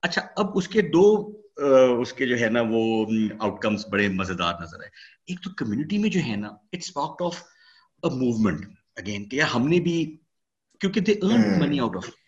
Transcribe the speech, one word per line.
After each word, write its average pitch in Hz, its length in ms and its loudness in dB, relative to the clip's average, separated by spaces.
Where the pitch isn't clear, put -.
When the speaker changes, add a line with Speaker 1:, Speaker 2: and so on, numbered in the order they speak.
Speaker 1:
اچھا - 200 -2
اب 202 180 0
اس 190 140 0
کے 220 140 2
دو، 202 500 4
آ، 143 60 -6
اس 123 120 -4
کے 135 140 -2
جو 120 140 0
ہے 113 100 2
نا 120 100 2
وہ، 113 360 2
آؤٹ 107 240 -4
کمز 107 280 -2
بڑے 101 180 2
مزیدار 90 540 -2
نظر 85 180 -16
آئے۔ - 80 -18
ایک 180 180 -10
تو 185 60 -10
کمیونٹی 151 480 -4
میں 208 120 0
جو 180 100 0
ہے 117 160 -4
نا، 104 120 -8
it - 300 -16
sparked 156 520 -6
off 175 60 -12
a 127 140 -4
movement 110 460 0
again 101 280 -10
کہ 131 80 -8
یار 151 180 0
ہم 123 140 0
نے 175 120 4
بھی، 160 360 -2
کیونکہ 196 200 -2
they 196 300 0
earn 233 140 6
Speaker 2:
Hmm۔ 98 180 2
Speaker 1:
money 95 180 0
out 117 140 -2
of 92 60 -6
it۔ - 260 -16